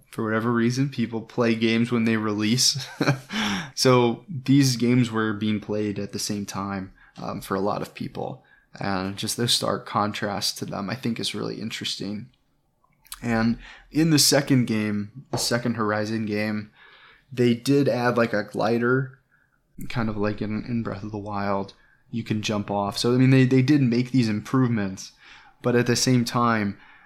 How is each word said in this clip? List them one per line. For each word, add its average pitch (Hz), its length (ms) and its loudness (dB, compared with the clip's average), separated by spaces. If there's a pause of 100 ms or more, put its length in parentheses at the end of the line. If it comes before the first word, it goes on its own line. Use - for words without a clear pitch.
(120)
for 117 120 -6
whatever 110 280 0
reason, 123 380 2
people 117 320 -4
play 117 340 2
games 113 360 2
when 113 140 2
they 113 120 2
release. 107 680 0 (140)
<laughs> 135 180 2 (560)
So 123 540 4
these 131 480 4
games 120 360 2
were 110 220 0
being 104 280 -2
played 104 360 -4
at 101 140 -6
the 104 80 -8
same 104 260 -6
time, 98 460 -6 (260)
um, - 240 -8
for - 140 -4
a 95 60 0
lot 101 200 -2
of - 140 -10
people. - 480 -10 (360)
And 98 360 -4
just - 220 -6
the 117 100 -2
stark 107 380 -2
contrast 104 760 -4
to - 60 -8
them, 95 240 -6
I 110 60 -4
think, 117 260 -4
is - 120 -4
really 110 260 -6
interesting. 107 680 -8 (960)
And 113 340 0 (320)
in 160 200 2
the 151 100 6
second 139 460 4
game, 107 680 -4
the - 60 -2
second - 380 -2
Horizon 107 500 -2
game, 104 440 -2 (640)
they 123 240 4
did 139 320 2
add, 120 300 2
like, 117 160 2
a 104 100 0
glider, 120 760 0 (680)
kind 113 220 -2
of 107 80 -4
like 104 240 -2
in, 107 240 -4
in 117 180 -4
Breath 104 200 -8
of 107 80 -10
the 107 60 -6
Wild. 101 560 -4 (380)
You 113 120 -6
can 110 180 -2
jump 104 280 -2
off. 101 280 -2
So, 120 180 2
I - 20 4
mean, 131 140 6
they, 131 140 8
they 131 160 6
did 143 200 4
make 123 300 2
these 123 180 4
improvements, 104 840 0 (500)
but 120 140 2
at 120 100 4
the 120 80 2
same 123 300 2
time, 113 520 0 (280)